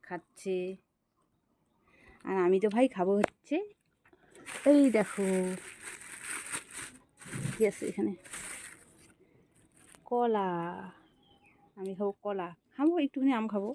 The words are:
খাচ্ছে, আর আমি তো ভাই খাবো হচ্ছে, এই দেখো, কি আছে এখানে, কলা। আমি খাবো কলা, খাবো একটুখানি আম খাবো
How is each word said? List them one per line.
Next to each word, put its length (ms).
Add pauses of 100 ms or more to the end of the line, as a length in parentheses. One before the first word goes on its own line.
খাচ্ছে, 560 (1700)
আর 120
আমি 240
তো 80
ভাই 200
খাবো 280
হচ্ছে, 400 (1080)
এই 260
দেখো, 360 (2250)
কি 160
আছে 220
এখানে, 240 (1900)
কলা। 440 (1300)
আমি 180
খাবো 180 (100)
কলা, 260 (240)
খাবো 260
একটুখানি 340
আম 160
খাবো 260